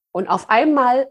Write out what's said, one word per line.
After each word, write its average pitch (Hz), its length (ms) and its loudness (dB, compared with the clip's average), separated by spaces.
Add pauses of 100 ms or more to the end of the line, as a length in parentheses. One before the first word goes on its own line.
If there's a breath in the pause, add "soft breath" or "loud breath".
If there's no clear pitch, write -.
(120)
und 185 160 -6
auf 185 220 -4
einmal 262 600 2